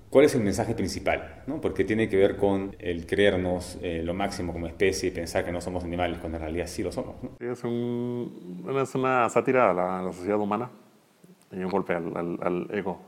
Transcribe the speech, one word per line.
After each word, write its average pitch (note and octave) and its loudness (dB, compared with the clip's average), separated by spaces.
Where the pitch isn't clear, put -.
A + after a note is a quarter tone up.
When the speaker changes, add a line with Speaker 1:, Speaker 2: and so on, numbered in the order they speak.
Speaker 1:
¿Cuál C#3 8
es D3 4
el A#2+ 2
mensaje G#2 0
principal, - -2
no? D3 -6
Porque F#2 0
tiene A2 2
que F#2+ 2
ver F#2+ 6
con G2 0
el E2+ -4
creernos, F#2 2
eh, E2 -2
lo E2+ -2
máximo F#2 -4
como E2+ -4
especie - 2
y F2 0
pensar E2+ -2
que F2 -4
no F2 -4
somos F2 -4
animales, E2+ -2
cuando E2 -6
en D#2 -6
realidad D#2+ -4
sí - -6
lo F2 -2
somos, - -8
¿no? B2+ -10
Speaker 2:
Sí, A#2+ -10
es B2 -8
un, A#2+ -4
bueno, C3+ -2
es C3 -4
una C3 4
sátira B2 4
a F2 4
la, F#2 0
a F2+ -4
la F2+ -2
sociedad F2+ 0
humana G#2 0
y F#2+ -8
un F#2 -2
golpe F#2 0
al, E2+ -4
al, E2+ -4
al F2+ -2
ego F#2 -4